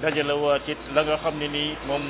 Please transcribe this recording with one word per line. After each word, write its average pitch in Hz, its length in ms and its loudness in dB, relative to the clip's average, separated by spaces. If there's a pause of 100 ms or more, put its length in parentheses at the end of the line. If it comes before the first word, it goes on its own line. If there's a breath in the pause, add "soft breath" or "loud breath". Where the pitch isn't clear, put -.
dajalewaat 147 680 2
it 151 100 -4 (160)
la 151 80 6
nga 151 140 2
xam 151 220 -2
ne 147 100 -2
nii 147 280 -4 (100)
moom 143 240 0